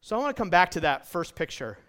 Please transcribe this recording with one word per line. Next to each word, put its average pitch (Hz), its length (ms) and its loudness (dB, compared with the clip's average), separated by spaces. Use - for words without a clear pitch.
So - 160 -6
I 233 40 0
want 285 160 -2
to - 40 -8
come 196 100 -2
back 180 220 6
to 170 80 -2
that 147 280 0
first 170 260 -6
picture. 120 440 -8